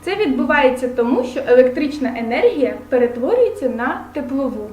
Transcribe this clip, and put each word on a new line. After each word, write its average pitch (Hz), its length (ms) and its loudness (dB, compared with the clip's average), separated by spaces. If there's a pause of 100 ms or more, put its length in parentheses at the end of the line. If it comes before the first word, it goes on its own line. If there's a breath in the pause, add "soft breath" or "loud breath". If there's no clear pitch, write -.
Це 381 80 -2
відбувається 269 720 2
тому, 240 360 0
що - 240 -6
електрична 254 720 2
енергія 269 600 0 (120)
перетворюється 269 800 0
на 247 440 -6
теплову. 262 600 -6